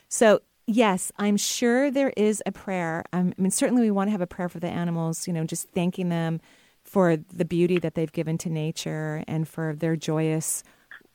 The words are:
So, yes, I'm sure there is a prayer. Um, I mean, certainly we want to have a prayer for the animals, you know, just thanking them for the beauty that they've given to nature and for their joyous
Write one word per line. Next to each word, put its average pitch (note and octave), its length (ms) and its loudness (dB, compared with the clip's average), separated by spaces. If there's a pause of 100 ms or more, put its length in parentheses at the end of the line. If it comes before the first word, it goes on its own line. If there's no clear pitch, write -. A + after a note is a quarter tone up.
So, G#3+ 320 6 (280)
yes, G#3 500 2
I'm G#3 180 2
sure B3 540 2
there C4+ 260 0
is G#3+ 300 2
a G3+ 60 -2
prayer. E3+ 600 -4
Um, F3+ 240 2
I F#3 60 -2
mean, F#3+ 80 2
certainly B3 320 2
we A3 80 4
want G3 180 0
to G#3+ 40 0
have G3+ 80 -2
a F3+ 80 -2
prayer F3+ 200 -6
for E3+ 120 -12
the F3 80 -4
animals, E3 580 -2
you F3+ 60 -4
know, D#3+ 120 -2
just - 260 -6
thanking F3+ 380 -2
them E3 320 -2 (440)
for F3 320 4
the E3+ 280 -6
beauty F3 360 2
that D#3+ 160 -4
they've D#3+ 160 -2
given E3 260 -2
to - 100 -6
nature D#3 800 -4
and D#3+ 220 -2
for D#3+ 260 -6
their D#3+ 220 0
joyous D#3+ 680 -2 (520)